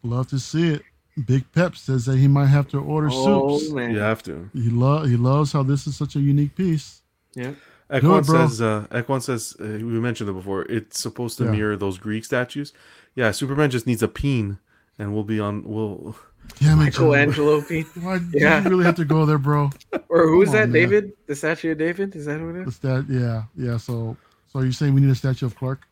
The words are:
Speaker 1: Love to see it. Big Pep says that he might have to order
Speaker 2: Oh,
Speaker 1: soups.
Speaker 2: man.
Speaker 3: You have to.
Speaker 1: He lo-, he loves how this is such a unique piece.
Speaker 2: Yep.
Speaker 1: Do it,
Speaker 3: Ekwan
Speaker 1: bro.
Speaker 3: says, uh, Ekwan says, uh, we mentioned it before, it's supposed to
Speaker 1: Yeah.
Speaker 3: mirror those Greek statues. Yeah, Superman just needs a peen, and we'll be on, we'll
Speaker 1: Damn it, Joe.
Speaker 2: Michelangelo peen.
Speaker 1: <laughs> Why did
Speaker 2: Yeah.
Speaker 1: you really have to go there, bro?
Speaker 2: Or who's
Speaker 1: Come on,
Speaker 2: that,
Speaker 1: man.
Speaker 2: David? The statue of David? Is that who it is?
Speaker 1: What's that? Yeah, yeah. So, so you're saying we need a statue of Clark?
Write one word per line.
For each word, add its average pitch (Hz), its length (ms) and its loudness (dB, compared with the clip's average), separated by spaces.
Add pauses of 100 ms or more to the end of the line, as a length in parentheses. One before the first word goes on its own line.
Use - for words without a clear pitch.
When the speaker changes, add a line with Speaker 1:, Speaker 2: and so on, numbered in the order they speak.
Speaker 1:
Love 123 240 -2
to 135 100 -4
see 165 360 0
it. 143 80 -8 (440)
Big 131 260 0
Pep 170 240 0
says 127 300 -4
that 131 120 2
he 139 100 6
might 139 180 4
have 143 220 4
to 139 100 -4
order 147 320 -2
Speaker 2:
Oh, 139 480 2
Speaker 1:
soups. 156 140 -4
Speaker 2:
man. 120 200 -4
Speaker 3:
You 107 80 0
have 110 240 -2
to. 85 280 -12
Speaker 1:
He 117 180 -2
lo-, 135 340 2
he 123 120 2
loves 135 360 2
how 143 100 0
this 139 240 -2
is 147 100 -6
such 143 200 -8
a 143 40 -2
unique 143 360 2
piece. 170 460 -4 (320)
Speaker 2:
Yep. 127 220 -10 (340)
Speaker 1:
Do 139 60 -2
it, 131 60 2
Speaker 3:
Ekwan 175 240 6
Speaker 1:
bro. - 220 4
Speaker 3:
says, 113 140 -4
uh, 107 280 0
Ekwan 123 320 -2
says, 120 380 -6
uh, - 40 -10
we 113 360 -4
mentioned 117 300 -4
it - 20 -6
before, 95 300 -6
it's - 380 -6
supposed 120 380 -8
to 120 60 -2
Speaker 1:
Yeah. 107 80 0
Speaker 3:
mirror 107 240 0
those 95 220 -4
Greek 107 260 -8
statues. 135 480 -6 (420)
Yeah, 120 160 0
Superman 139 400 0
just 123 160 -4
needs 117 160 0
a 110 60 0
peen, 110 500 -2 (400)
and 104 160 -6
we'll 107 100 -4
be 107 160 -4
on, 101 240 -4
we'll 107 520 -8 (440)
Speaker 1:
Damn 156 200 6
it, 147 120 4
Joe. - 180 4
Speaker 2:
Michelangelo 147 520 2
peen. 156 220 -6
Speaker 1:
<laughs> - 160 -14
Why 185 180 -4
did 175 160 -6
Speaker 2:
Yeah. 151 280 4
Speaker 1:
you - 80 0
really 180 140 2
have 165 120 4
to 165 80 -2
go 156 200 2
there, 151 140 2
bro? 143 320 0 (380)
Speaker 2:
Or 170 200 4
who's 175 200 6
Speaker 1:
Come 214 80 2
on, 214 60 4
Speaker 2:
that, 214 80 2
Speaker 1:
man. - 20 0
Speaker 2:
David? 196 400 2 (140)
The 147 100 -6
statue 160 360 -2
of 151 60 -4
David? 180 380 -4
Is 147 100 -10
that 147 140 -6
who 165 100 -8
it 175 100 -12
is? 185 60 -10
Speaker 1:
What's 127 120 -10
that? 135 300 -2
Yeah, 120 360 -2 (120)
yeah. 123 220 -4
So, 113 380 -8 (360)
so 135 80 -4
you're 131 120 0
saying 139 220 0
we 139 60 6
need 139 100 6
a 127 40 4
statue 131 320 -4
of 117 100 -8
Clark? 131 360 -8